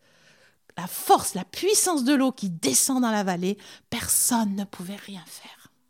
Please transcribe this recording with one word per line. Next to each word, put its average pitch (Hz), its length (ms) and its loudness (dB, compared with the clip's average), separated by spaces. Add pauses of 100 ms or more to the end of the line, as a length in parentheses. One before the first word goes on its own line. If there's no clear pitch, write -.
(760)
La 180 100 -6
force, - 460 2
la 185 100 -4
puissance 359 600 0
de 285 100 4
l'eau 262 180 4
qui 202 180 -4
descend 254 520 0
dans 226 100 2
la 208 120 2
vallée, 185 340 -2 (320)
personne 226 680 0
ne 202 100 -4
pouvait 190 300 -12
rien 196 300 -14
faire. - 460 -20 (180)